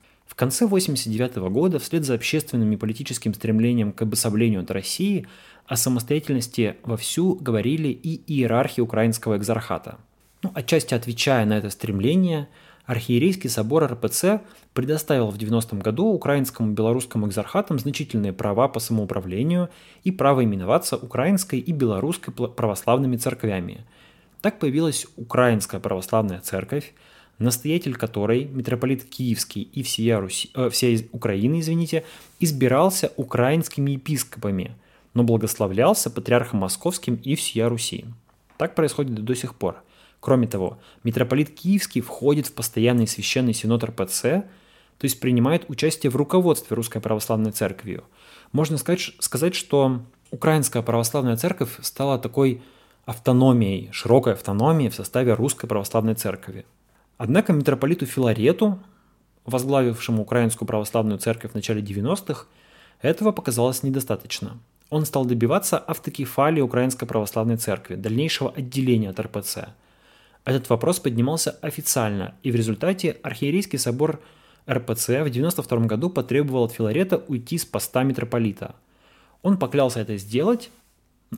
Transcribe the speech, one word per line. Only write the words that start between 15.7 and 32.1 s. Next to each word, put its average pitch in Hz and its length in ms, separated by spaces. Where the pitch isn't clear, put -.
году 117 280
украинскому 135 640
и 104 40
белорусскому 110 520
экзархатам 131 520
значительные 113 560
права 104 340
по - 100
самоуправлению 110 920
и 185 80
право 139 340
именоваться 104 540
украинской 139 640
и 170 120
белорусской 131 640
пла-, 120 200
православными 120 600
церквями. 101 720
Так 208 160
появилась 151 480
Украинская 117 640
православная 98 600
церковь, 98 520
настоятель 131 560
которой, 113 500
митрополит 131 600
Киевский 117 580
и - 200
всея 113 380
Руси, - 340
э, 127 140
всей 113 440
Украины, 117 480
извините, 160 440